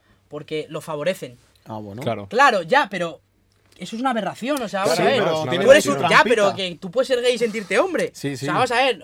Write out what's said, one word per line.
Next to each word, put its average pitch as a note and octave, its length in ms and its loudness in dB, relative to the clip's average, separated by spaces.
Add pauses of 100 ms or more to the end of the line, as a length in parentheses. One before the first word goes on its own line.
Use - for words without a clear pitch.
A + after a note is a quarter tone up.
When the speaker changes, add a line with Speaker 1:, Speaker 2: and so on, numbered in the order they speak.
(300)
Speaker 1:
porque D3+ 400 -8
lo D#3 120 -8
favorecen. D3+ 560 -6 (280)
Speaker 2:
Ah, A2 120 -10
bueno. G#2+ 240 -12
Speaker 3:
Claro. G#2 260 -4
Speaker 1:
Claro, A3+ 360 2
ya, A#3+ 260 2
pero E3+ 320 -6 (560)
eso F#3 180 -12
es A3 60 -8
una C4 100 0
aberración, A3+ 500 -4
o G#3+ 80 -6
sea, F#3+ 120 -4
vamos G#3 140 2
Speaker 3:
Claro, A3 140 2
Speaker 1:
a C#4 40 2
ver. A3 100 0
Speaker 3:
pero D#3 260 -2
Speaker 2:
tiene - 160 0
Speaker 1:
Tú B3+ 60 10
eres D4 120 8
Speaker 2:
su C#4 100 0
Speaker 1:
un, C4+ 80 -2
ya, F3 60 0
Speaker 2:
trampita. A#3+ 160 6 (120)
Speaker 1:
pero G3+ 200 2
que F3+ 200 -6
tú F#3 160 -12
puedes B3 160 0
ser B3 140 0
gay B3 120 2
y A#3 60 -2
sentirte G#3+ 400 -2
hombre. D4 340 0
Speaker 2:
Sí, C#3 240 -6
sí. C3+ 80 -8
Speaker 1:
O - 20 -2
sea, F3 60 -2
vamos A#3+ 180 0
a A#3 40 0
ver, B3+ 280 2